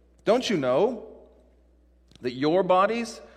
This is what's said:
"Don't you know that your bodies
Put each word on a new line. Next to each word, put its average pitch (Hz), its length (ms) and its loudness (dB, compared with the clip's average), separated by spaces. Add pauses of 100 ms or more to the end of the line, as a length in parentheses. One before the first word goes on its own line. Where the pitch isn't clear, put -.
(240)
"Don't 240 260 2
you 190 60 0
know 156 500 0 (1120)
that 123 120 -6
your 151 300 0
bodies 202 580 0 (160)